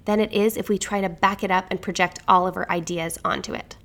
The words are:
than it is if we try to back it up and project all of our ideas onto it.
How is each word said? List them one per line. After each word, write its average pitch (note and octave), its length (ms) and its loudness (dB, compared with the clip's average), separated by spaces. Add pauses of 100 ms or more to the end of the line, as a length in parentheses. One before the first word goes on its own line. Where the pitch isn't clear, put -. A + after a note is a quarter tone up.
than G#3 140 2
it G#3+ 120 0
is G#3+ 240 2
if - 140 -4
we G#3 80 2
try G3+ 240 -4
to G3 80 0
back F#3+ 340 2
it F#3+ 60 -2
up F#3 200 2
and F#3+ 120 -4
project F3+ 460 -2
all F#3 200 6
of E3+ 80 -4
our - 140 -4
ideas E3+ 560 -4
onto - 280 -4
it. - 320 -12